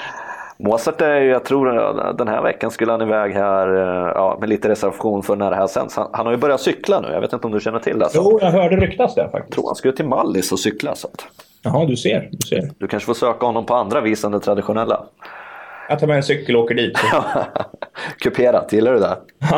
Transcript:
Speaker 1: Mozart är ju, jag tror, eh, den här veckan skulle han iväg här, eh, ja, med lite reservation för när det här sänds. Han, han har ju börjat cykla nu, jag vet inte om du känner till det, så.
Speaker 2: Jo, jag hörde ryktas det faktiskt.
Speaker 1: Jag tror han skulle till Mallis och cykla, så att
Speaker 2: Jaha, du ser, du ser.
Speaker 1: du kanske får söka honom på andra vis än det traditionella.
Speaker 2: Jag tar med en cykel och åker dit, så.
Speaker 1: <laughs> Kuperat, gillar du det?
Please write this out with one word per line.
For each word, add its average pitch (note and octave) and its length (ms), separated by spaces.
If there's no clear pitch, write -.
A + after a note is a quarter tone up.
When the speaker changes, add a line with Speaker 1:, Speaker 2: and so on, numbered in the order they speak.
Speaker 1:
Mozart A2+ 420
är D3 200
ju, C3+ 100
jag B2 140
tror, C3 340
eh, G#2 360
den A#2 140
här A2 140
veckan - 280
skulle A2+ 220
han A2+ 100
iväg G#2+ 300
här, G2 440
eh, F2+ 380
ja, F#2+ 260
med G#2+ 80
lite G#2+ 200
reservation G2+ 540
för G#2 140
när G2+ 140
det F#2 60
här G2 100
sänds. B2 300
Han, G#2+ 160
han A2+ 140
har A#2 60
ju B2 60
börjat C3+ 220
cykla - 400
nu, - 80
jag D#2+ 120
vet G#2 120
inte A#2+ 140
om A2 60
du G#2 80
känner A2+ 180
till D3 200
det, E2 100
så. D3+ 160
Speaker 2:
Jo, G#3+ 180
jag F3+ 80
hörde F3+ 260
ryktas - 380
det - 80
faktiskt. - 260
Speaker 1:
Jag - 60
tror - 120
han A#2+ 100
skulle C3 200
till D#3+ 120
Mallis A#2 440
och - 60
cykla, A2 360
så - 140
att - 180
Speaker 2:
Jaha, D#3+ 240
du B2+ 100
ser, - 360
du - 140
ser. E2 320
Speaker 1:
du G2 100
kanske G#2+ 180
får A#2 80
söka A#2+ 320
honom A2+ 200
på A#2+ 80
andra A#2 260
vis A2 240
än G#2 80
det G2+ 80
traditionella. G#2+ 640
Speaker 2:
Jag D3 100
tar D3+ 80
med D3 100
en C#3 60
cykel C#3+ 340
och A#2 80
åker A#2 100
dit, A#2 240
så. - 260
Speaker 1:
<laughs> - 480
Kuperat, B2 540
gillar A2+ 200
du A#2+ 60
det? F#2 180